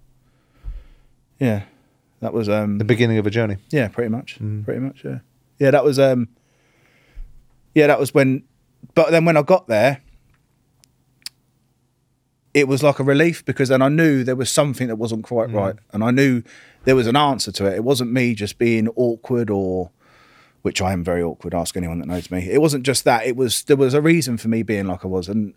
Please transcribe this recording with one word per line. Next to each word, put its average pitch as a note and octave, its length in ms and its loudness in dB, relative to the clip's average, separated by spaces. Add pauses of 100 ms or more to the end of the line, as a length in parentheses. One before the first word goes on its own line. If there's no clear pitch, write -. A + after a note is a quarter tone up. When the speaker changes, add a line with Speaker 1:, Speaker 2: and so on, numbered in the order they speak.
(1400)
Speaker 1:
yeah, G#2+ 240 -2 (560)
that A2+ 140 -6
was, G#2 160 -2
um, G#2 300 -2
Speaker 2:
The A2 60 -2
beginning A2+ 320 2
of G#2 80 0
a G#2+ 40 2
journey. G#2 280 -2 (120)
Speaker 1:
Yeah, C3 180 -2
pretty A#2+ 220 -6
much. - 320 -8
Speaker 2:
Mm. G#2+ 240 -8
Speaker 1:
Pretty B2 160 -6
much, C3+ 240 -10
yeah. C3 140 -10 (380)
Yeah, C#3 140 4
that C#3 140 4
was, C#3 140 2
um, B2+ 280 2 (1500)
yeah, D3 140 6
that D3 120 4
was C3+ 140 -2
when, C3+ 300 2 (500)
but D#3+ 180 4
then E3 120 4
when E3 140 4
I D3 40 4
got F3+ 260 2
there, A2+ 340 2 (2500)
it C#3+ 140 4
was C3+ 160 0
like C#3+ 160 2
a C3+ 40 -2
relief D3 420 2
because C3 240 -2
then C3 120 4
I C3+ 60 4
knew D3 360 2
there B2+ 120 -2
was B2+ 160 -4
something C3+ 380 -2
that A2 80 -6
wasn't A2 260 -4
quite A#2 260 -4
Speaker 2:
Mm. A2+ 60 -8
Speaker 1:
right. F#2+ 200 -2 (180)
And G#2 100 -2
I A#2+ 80 2
knew B2+ 320 2 (400)
there C3 120 4
was A#2+ 120 2
an A#2 80 0
answer C#3 380 0
to G2 120 -4
it. F#2+ 100 0
It G#2+ 100 -4
wasn't B2 260 0
me B2 240 0
just G2+ 220 -8
being A#2 400 2
awkward A#2+ 520 -2
or, F#2 420 -4 (680)
which G2 200 -4
I F#2+ 100 0
am F2+ 140 -4
very F2 180 -2
awkward, E2+ 320 -8
ask E2+ 220 -4
anyone E2+ 220 -6
that C#2 80 -10
knows F2 220 -8
me. F2+ 220 -6
It B2+ 100 4
wasn't C#3+ 240 0
just C3 200 -2
that. A#2 200 2
It B2 120 -2
was, B2+ 260 -2
there D3 140 2
was C3 160 2
a D3 80 2
reason D3+ 360 2
for A2+ 120 -4
me A2+ 120 0
being G2+ 260 -2
like F2+ 180 -8
I - 20 -6
was. F#2 220 -4
And G#2 280 -4